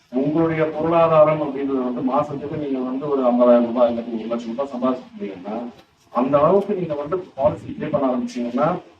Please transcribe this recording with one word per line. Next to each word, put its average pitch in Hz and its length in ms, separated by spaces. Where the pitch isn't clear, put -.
உங்களுடைய 156 540
பொருளாதாரம் 156 800
அப்படின்றது 135 520
வந்து 127 180
மாசத்துக்கு 147 460
நீங்க 139 200
வந்து 131 300
ஒரு 139 140
ஐம்பதாயிரம் 120 440
ரூபாய் 120 260
இல்லாட்டி 117 220
ஒரு 110 120
லட்சம் 117 300
ரூபாய் 135 120
சம்பாதிச்சிருந்தீங்கன்னா 117 1000
அந்த 135 280
அளவுக்கு 196 360
நீங்க 160 200
வந்து 147 220
பாலிசி - 640
பே - 80
பண்ண 139 200
ஆரம்பிச்சீங்கன்னா 123 720